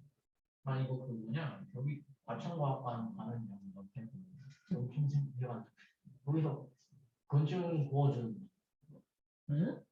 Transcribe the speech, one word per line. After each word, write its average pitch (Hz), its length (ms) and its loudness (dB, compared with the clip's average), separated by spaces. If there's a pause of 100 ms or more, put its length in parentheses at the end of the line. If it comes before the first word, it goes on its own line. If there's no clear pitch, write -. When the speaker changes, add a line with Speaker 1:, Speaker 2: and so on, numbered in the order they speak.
(640)
Speaker 1:
아, 135 160 0
이거 131 260 0
그 120 60 -4
뭐냐? 113 520 -4 (120)
여기 139 260 -2 (220)
과천과학관 123 920 -2
가는 113 180 -4 (160)
양 98 80 -10 (180)
옆에 110 340 -10 (540)
그 - 140 0
엄청 135 300 0
생각해가지고 127 640 0 (540)
거기서 147 440 2 (600)
곤충 165 600 4
구워준 135 480 4 (1120)
Speaker 2:
응? 165 300 2 (120)